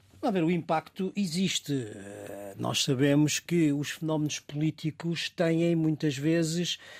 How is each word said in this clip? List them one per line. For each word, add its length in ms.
Vamos 160
ver, 60
o 60
impacto 680
existe. 560
Eh, 840
nós 260
sabemos 540
que 340
os 200
fenómenos 460
políticos 920
têm, 440
muitas 400
vezes, 640